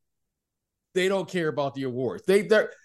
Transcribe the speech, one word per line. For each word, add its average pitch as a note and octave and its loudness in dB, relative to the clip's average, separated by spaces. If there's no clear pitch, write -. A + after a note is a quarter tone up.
they F#3 2
don't F#3+ -2
care E3+ -2
about C#3 -2
the C3+ -6
awards. B2 -4
They, G3 4
they're, G3+ 2